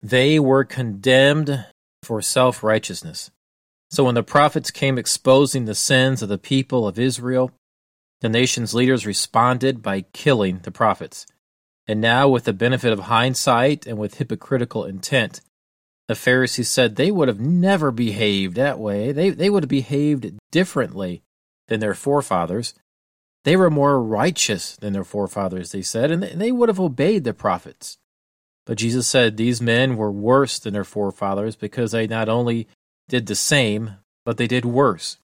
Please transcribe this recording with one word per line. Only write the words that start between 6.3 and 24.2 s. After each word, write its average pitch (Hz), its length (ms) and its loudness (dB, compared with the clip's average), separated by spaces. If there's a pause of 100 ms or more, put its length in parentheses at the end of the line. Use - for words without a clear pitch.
the 101 80 -2
people 127 500 0
of 95 100 -6
Israel, 127 540 -2 (720)
the 110 80 0
nation's 120 420 0
leaders 123 320 2
responded 120 760 0
by 98 300 -4
killing 98 480 0
the 95 100 -16
prophets. - 560 -2 (600)
And 107 140 -2
now, 120 280 4
with 127 160 2
the 113 80 -2
benefit 120 400 0
of 101 80 -2
hindsight 123 880 2
and 113 120 -8
with 107 160 -6
hypocritical 117 680 -4
intent, 98 560 -2 (680)
the 113 60 -2
Pharisees 127 560 2
said 117 260 2
they 160 140 2
would 165 180 2
have 101 120 -2
never 175 500 2
behaved 104 640 0
that 131 240 0
way. 107 340 -4
They, 170 180 2
they 175 200 0
would 196 140 2
have 131 40 -8
behaved 139 640 0 (180)
differently 98 720 -2 (460)
than 110 120 -2
their 104 140 -2
forefathers. 101 800 -2 (680)
They 156 120 4
were 185 140 4
more 143 300 4
righteous 110 760 -2